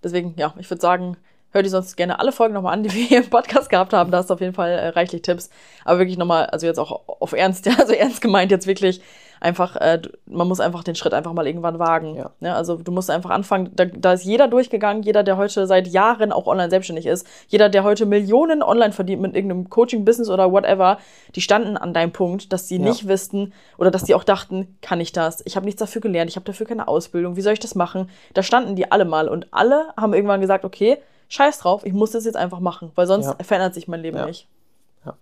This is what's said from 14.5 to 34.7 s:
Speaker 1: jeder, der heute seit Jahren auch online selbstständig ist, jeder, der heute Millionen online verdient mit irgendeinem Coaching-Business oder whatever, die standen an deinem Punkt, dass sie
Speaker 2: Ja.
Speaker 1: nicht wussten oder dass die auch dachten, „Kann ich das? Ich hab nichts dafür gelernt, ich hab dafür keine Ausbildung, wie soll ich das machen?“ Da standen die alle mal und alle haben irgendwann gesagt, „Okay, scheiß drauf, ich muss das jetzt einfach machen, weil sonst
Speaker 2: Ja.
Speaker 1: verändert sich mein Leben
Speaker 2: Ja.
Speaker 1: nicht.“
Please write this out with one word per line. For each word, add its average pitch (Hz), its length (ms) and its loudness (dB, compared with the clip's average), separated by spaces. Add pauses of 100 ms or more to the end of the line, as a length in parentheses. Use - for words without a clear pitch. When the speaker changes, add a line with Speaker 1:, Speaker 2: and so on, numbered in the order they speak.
Speaker 1:
jeder, 208 220 2
der 190 140 0
heute 202 280 0
seit 185 220 4
Jahren 214 420 2
auch - 160 -2
online 180 240 0
selbstständig 170 360 -2
ist, 180 200 -2 (220)
jeder, 208 200 6
der 196 140 4
heute 208 240 2
Millionen 226 560 2
online 220 300 4
verdient 185 300 -4
mit 190 120 -4
irgendeinem 180 360 -4
Coaching-Business 233 580 2
oder 185 240 2
whatever, 190 460 4 (360)
die 180 60 -6
standen 208 380 0
an 175 160 -6
deinem 170 180 0
Punkt, 185 400 -4
dass 180 160 -6
sie 185 80 -4
Speaker 2:
Ja. 180 60 -2
Speaker 1:
nicht 214 260 0
wussten 196 460 -4 (240)
oder 180 120 4
dass 180 140 -2
die - 100 4
auch 180 100 0
dachten, 190 580 -2
„Kann 175 180 -4
ich 165 120 -8
das? 165 340 -4
Ich 175 100 -8
hab 190 80 -6
nichts 196 160 -6
dafür 220 220 -6
gelernt, 170 280 -2
ich - 60 -12
hab 190 80 -12
dafür 208 220 -10
keine 220 200 -8
Ausbildung, 175 480 -2
wie 190 80 -6
soll 208 120 2
ich 214 60 -8
das - 140 -12
machen?“ 185 360 -4 (240)
Da 190 80 0
standen 202 340 0
die 185 160 -2
alle 196 140 4
mal 156 200 0
und - 260 -6
alle 285 440 2
haben 214 160 0
irgendwann 202 300 2
gesagt, 190 240 0
„Okay, 208 320 0 (320)
scheiß 294 300 2
drauf, 196 260 0
ich 190 80 -4
muss 214 160 0
das 226 160 -4
jetzt 233 100 -4
einfach 180 240 -6
machen, 175 340 -8
weil 180 120 2
sonst 196 200 2
Speaker 2:
Ja. 139 160 -4
Speaker 1:
verändert 185 300 0
sich 170 160 -14
mein 165 140 -8
Leben 160 160 -8
Speaker 2:
Ja. 135 80 -6
Speaker 1:
nicht.“ - 220 -14 (580)